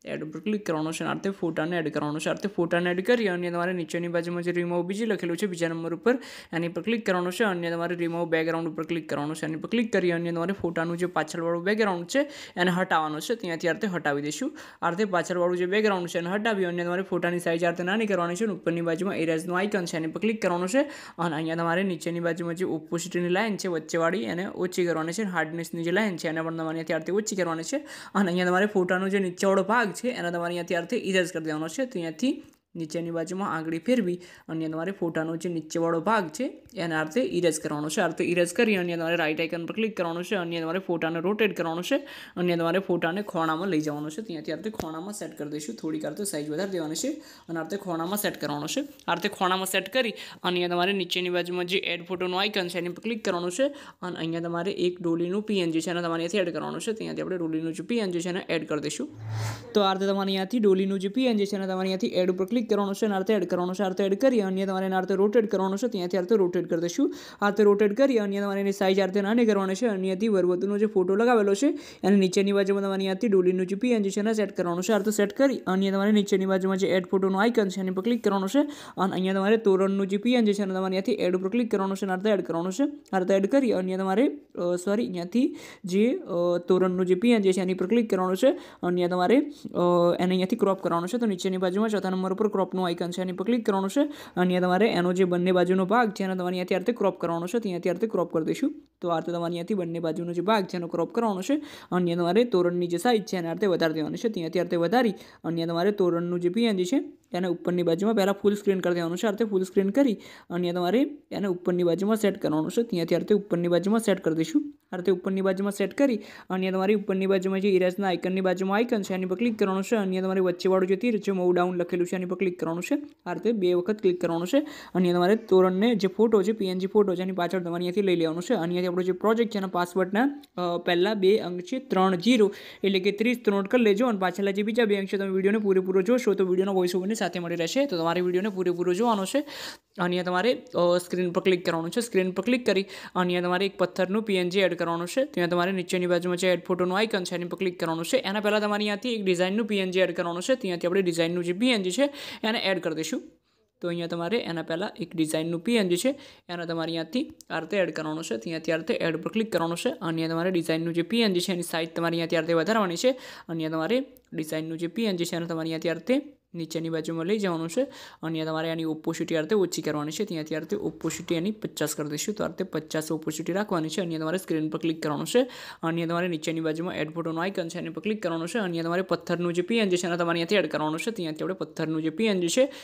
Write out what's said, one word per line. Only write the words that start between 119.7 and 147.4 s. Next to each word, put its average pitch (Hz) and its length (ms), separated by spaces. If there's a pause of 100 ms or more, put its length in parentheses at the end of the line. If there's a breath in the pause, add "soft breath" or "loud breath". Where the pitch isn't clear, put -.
છે 220 140
અને 185 240
તમારી 190 200
વચ્ચેવાળું 185 480
જે 190 80
તીર 220 220
છે 202 120
મૂવ 180 220
ડાઉન 180 240
લખેલું 175 300
છે 190 100
એની 180 100
પર 180 100
ક્લિક 180 240
કરવાનું 170 220
છે. 285 120 (320)
આ 180 60
રીતે 180 200
બે 180 220
વખત 196 260
ક્લિક 180 200
કરવાનું 170 260
છે 294 200 (280 loud breath)
અને 180 180
તમારે 180 240
તોરણને 185 580
જે 196 140
ફોટો 214 340
છે 214 100
પી 208 140
એન 185 120
જી 190 80
ફોટો 190 280
છે 180 80
એની 185 100
પાછળ 175 260
તમારે 170 160
અહીંયાથી 180 280
લઈ 180 140
લેવાનું 160 260
છે. 240 120
અને 170 80
અહીંયાથી 175 240
આપણો 180 160
જે 180 100
પ્રોજેક્ટ 214 420
છે 202 40
એના 190 80
પાસવર્ડના, 190 760 (140)
અ, 175 220
પહેલા 180 360
બે 196 240
અંક 180 220
છે 262 180
ત્રણ 190 380
ઝીરો, 214 360 (320 loud breath)
એટલે 196 160
કે 190 120
ત્રીસ 240 320
તો 214 60
નોટ 196 180
કરી 247 140
લેજો 214 240
અને 214 120
પાછળના 185 320
જે 202 120
બીજા 226 220
બે 202 120
અંક 196 120
છે 208 80
તમે 196 120
વીડિયોને 190 300
પૂરેપૂરો 185 440
જોશો 226 320
તો 196 100
વીડિયોનો 185 300
વોઇસ 185 220
ઓવરની 190 180
સાથે 185 240
મળી 170 180
રહેશે. 170 300
તો 185 120
તમારે 165 220
વીડિયોને 180 280
પૂરેપૂરો 180 460
જોવાનો 208 300
છે 285 200 (540 loud breath)
અને 180 240
તમારે, 185 320
અ, 175 440
સ્ક્રીન 180 320
પર 180 120
ક્લિક 180 240
કરવાનું 170 240
છે. 240 100
સ્ક્રીન 185 300
પર 185 120
ક્લિક 247 240
કરી 196 180 (300 loud breath)
અને 180 260
તમારે 180 260
એક 196 120
પથ્થરનું 185 440
પી 208 120
એન 180 160
જી 196 100
એડ 175 140
કરવાનું 170 340
છે. 269 160
ત્યાં 175 240
તમારે 175 240
નીચેની 180 340
બાજુમાં 175 300
જે 185 120
એડ 175 160
ફોટોનું 180 340
આઇકન 214 260
છે 180 100
એની 175 100